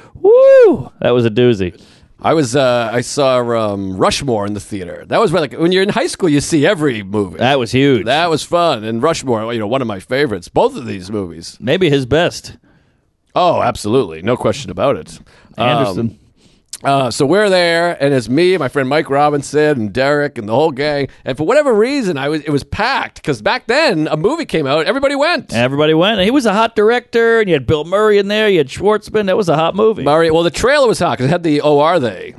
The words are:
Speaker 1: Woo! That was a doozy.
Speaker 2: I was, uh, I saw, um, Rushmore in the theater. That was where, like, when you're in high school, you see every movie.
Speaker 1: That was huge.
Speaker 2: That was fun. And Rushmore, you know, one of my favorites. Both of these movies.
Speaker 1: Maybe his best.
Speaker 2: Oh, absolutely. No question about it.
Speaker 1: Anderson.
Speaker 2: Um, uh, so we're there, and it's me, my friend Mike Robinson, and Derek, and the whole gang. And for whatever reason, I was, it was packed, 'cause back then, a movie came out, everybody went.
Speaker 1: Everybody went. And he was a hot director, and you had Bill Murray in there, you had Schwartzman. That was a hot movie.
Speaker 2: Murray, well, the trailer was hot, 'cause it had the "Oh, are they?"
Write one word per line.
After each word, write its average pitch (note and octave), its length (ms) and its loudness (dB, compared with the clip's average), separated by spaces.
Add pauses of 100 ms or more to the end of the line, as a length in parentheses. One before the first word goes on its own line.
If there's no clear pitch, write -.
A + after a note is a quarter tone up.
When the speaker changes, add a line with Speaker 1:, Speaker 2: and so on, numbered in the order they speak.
(160)
Speaker 1:
Woo! A#4+ 760 6 (100)
That A#2+ 100 2
was B2 120 2
a A#2 60 2
doozy. G#2+ 500 2 (400)
Speaker 2:
I B2 140 0
was, C3+ 220 0
uh, B2 360 2
I B2 100 -2
saw, C3 380 0
um, G#2 560 -4
Rushmore A2+ 520 -2
in G#2 80 -6
the G2+ 40 -8
theater. F2 500 -14
That D#3 100 0
was G#3 120 2
where, F3+ 100 0
like, B2 120 -6
when E3 180 0
you're F#3 120 0
in G3+ 60 -2
high A#3 180 -2
school, F#3+ 220 -2
you C#3+ 120 2
see D3 240 0
every D3 380 0
movie. F#2+ 340 -4
Speaker 1:
That C3 220 0
was A#2 120 -4
huge. C3 340 2
Speaker 2:
That D#3 260 0
was D3+ 120 -2
fun. D#3+ 400 0
And A2+ 200 -4
Rushmore, A#2+ 500 -2
you A#2 60 -4
know, G#2 80 -4
one C3 160 -2
of A#2 40 -4
my G2+ 120 -6
favorites. B2 480 -4
Both A#3+ 300 0
of B2 100 -12
these F#2+ 240 -10
movies. F2 500 -8
Speaker 1:
Maybe D#3+ 300 0
his C#3 160 0
best. D3+ 500 -4 (760)
Speaker 2:
Oh, D#3 260 2
absolutely. G#2 640 -2
No A#2+ 120 0
question A2 360 -4
about G#2+ 240 -2
it. - 240 -14 (400)
Speaker 1:
Anderson. A2+ 400 0
Speaker 2:
Um, A2+ 200 -6 (640)
uh, C3+ 260 0
so C3+ 160 -2
we're G3 240 2
there, E3+ 500 0
and C#3+ 140 2
it's A#2+ 160 0
me, F3 280 2
my C#3+ 100 -2
friend C3 200 -2
Mike D3+ 220 0
Robinson, D3 720 0
and G#2 100 -4
Derek, C#3+ 460 0
and A2 100 -10
the G#2+ 60 -2
whole D3+ 160 2
gang. C#3+ 380 -4 (180)
And C3 100 -4
for C#3 80 -6
whatever C4+ 300 2
reason, G#3+ 460 0
I C#3 100 -4
was, D#3 120 -4
it D#3 100 -6
was C#3+ 120 0
packed, - 600 -4
'cause B2 180 -4
back A3 240 -2
then, A3+ 460 0
a D#3 40 0
movie A#3 300 -2
came D#3+ 220 -2
out, D3+ 180 0
everybody C#4 300 0
went. D4 400 -2
Speaker 1:
Everybody C#3 400 2
went. G3 240 2
And F3+ 60 0
he G#3 40 2
was C4 160 0
a G3+ 80 2
hot A3+ 220 0
director, A#3 640 2
and G#3+ 100 0
you E3 60 4
had B2+ 100 -2
Bill D3+ 180 0
Murray G3+ 360 2
in G3 80 0
there, G#3+ 200 0
you F#3+ 120 4
had C#3 80 0
Schwartzman. G#3 580 -2
That F#3 100 0
was F#3 140 0
a D3+ 60 2
hot D#3+ 200 0
movie. G#3+ 280 0
Speaker 2:
Murray, D#3+ 260 2
well, E3 140 2
the E3+ 80 0
trailer C4+ 360 2
was G3 120 0
hot, D3+ 180 -2
'cause B2 80 -2
it C3+ 60 0
had F3 100 0
the D3+ 200 0
"Oh, D3 180 2
are E3 200 2
they?" G2+ 400 -6